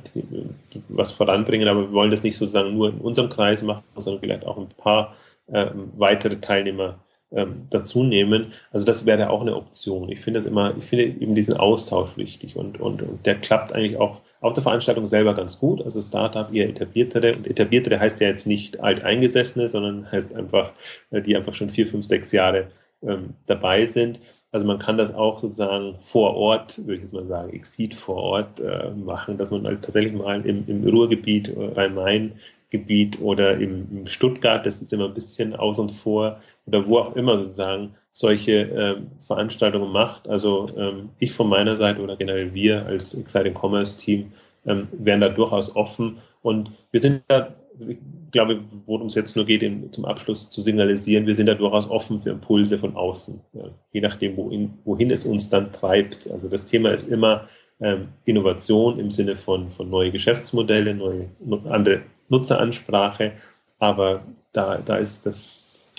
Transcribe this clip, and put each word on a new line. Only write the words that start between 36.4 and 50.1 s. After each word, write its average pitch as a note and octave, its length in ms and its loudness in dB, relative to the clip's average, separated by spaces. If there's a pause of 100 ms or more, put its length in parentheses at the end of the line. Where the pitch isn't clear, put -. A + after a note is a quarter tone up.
oder G2+ 220 2
wo A#2 120 6
auch - 160 -2
immer A#2+ 280 2
sozusagen G2 520 -6 (160)
solche, G#2+ 420 2
ähm, G#2 680 0
Veranstaltungen G#2 720 -2
macht. G#2+ 360 -2
Also, G2+ 500 0
ähm, G2 320 -6 (100)
ich - 120 -2
von A#2 160 0
meiner G#2 300 2
Seite G#2 240 2
oder G2 160 -6
generell F#2+ 360 -4
wir G#2 320 2
als F#2+ 280 -6
Exciting F#2+ 460 -2
Commerce G2+ 380 -2
Team, G2+ 340 -2 (340)
ähm, G#2 260 -2
wären G#2 300 2
da G2 80 6
durchaus G2+ 460 0
offen. A2 420 -4 (240)
Und G#2+ 300 -2 (200)
wir A#2 80 2
sind C3+ 280 2
da, C3 260 2 (340)
ich A#2+ 100 -10 (340)
glaube, A2 300 4 (240)
worum A2 220 -4
es G#2+ 80 -10
jetzt G#2+ 200 -2
nur G#2+ 100 2
geht, G#2+ 180 4
in, G2+ 300 -6
zum A#2 120 -8
Abschluss - 440 -6